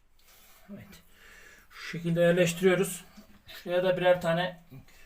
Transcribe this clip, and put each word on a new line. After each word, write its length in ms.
Evet. 320
Şu 180
şekilde 320
yerleştiriyoruz. 840
Şuraya 380
da 120
birer 240
tane 420